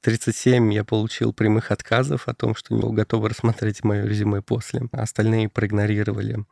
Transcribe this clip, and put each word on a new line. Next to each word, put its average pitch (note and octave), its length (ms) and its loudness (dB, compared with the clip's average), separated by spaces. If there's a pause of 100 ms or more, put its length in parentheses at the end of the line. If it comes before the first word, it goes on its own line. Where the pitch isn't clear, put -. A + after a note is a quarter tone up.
тридцать A2+ 360 0
семь A#2+ 360 4
я G#2 120 0
получил A2+ 480 -2
прямых A2 380 2
отказов B2+ 580 0
о B2 60 -4
том, A#2 200 0
что - 200 -6
не A2+ 180 0
готовы G#2+ 360 0
рассмотреть A2+ 560 -2
моё G#2 220 0
резюме G#2 360 0
после. A#2 500 -4
Остальные A2 560 0
проигнорировали. G#2 1040 0